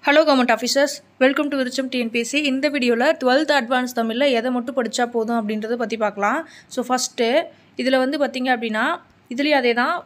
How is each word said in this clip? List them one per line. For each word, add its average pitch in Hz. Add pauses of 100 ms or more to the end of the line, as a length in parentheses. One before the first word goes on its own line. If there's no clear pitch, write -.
Hello 294
government 262
officers, 277 (300)
welcome 277
to 285
விருச்சம் 254
டி 254
என் 233
பி 233
எஸ் 233
சி. 285 (100)
இந்த 269
வீடியோல 240 (180)
ட்வெல்த் 277
அட்வான்ஸ் 254
தமிழ்ல 226 (120)
எதை 240
மட்டும் 247
படிச்சா 233 (100)
போதும் 233
அப்படின்றத 220
பத்தி 220
பார்க்கலாம். 208 (360)
So 254
ஃபர்ஸ்ட்டு 247 (560)
இதுல 262
வந்து 285
பாத்தீங்க 262
அப்படின்னா, 226 (500)
இதுலயும் 285
அதே 240
தான். 302 (120)